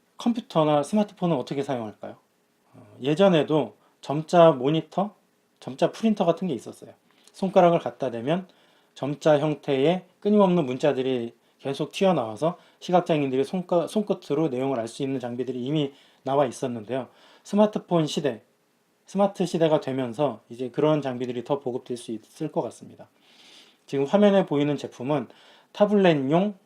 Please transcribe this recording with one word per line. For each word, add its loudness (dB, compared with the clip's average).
컴퓨터나 0
스마트폰은 -2
어떻게 -6
사용할까요? -8
어, -20
예전에도 2
점자 4
모니터, -2
점자 -2
프린터 0
같은 0
게 -4
있었어요. -12
손가락을 4
갖다 -6
대면 -4
점자 2
형태의 0
끊임없는 4
문자들이 -2
계속 -6
튀어나와서 0
시각장애인들이 0
손가-, -2
손끝으로 -2
내용을 -4
알 -6
수 -10
있는 -4
장비들이 -6
이미 -2
나와 0
있었는데요. -8
스마트폰 0
시대, -4
스마트 -2
시대가 2
되면서 -4
이제 -10
그런 2
장비들이 -6
더 -4
보급될 -8
수 -14
있을 -10
것 -4
같습니다. -16
지금 -2
화면에 4
보이는 -2
제품은 -6
타블렛용 2